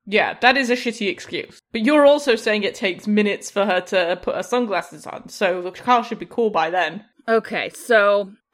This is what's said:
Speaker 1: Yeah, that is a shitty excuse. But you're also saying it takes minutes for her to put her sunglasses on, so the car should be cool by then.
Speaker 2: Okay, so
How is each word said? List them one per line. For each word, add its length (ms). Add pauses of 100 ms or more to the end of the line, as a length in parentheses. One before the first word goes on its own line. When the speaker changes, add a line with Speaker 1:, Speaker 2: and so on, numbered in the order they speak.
Speaker 1:
Yeah, 320
that 160
is 140
a 60
shitty 340
excuse. 500 (120)
But 120
you're 220
also 300
saying 260
it 140
takes 320
minutes 420
for 160
her 160
to 400
put 140
her 60
sunglasses 640
on, 220
so 340
the 100
car 320
should 160
be 60
cool 240
by 200
then. 340 (240)
Speaker 2:
Okay, 420
so 600 (240)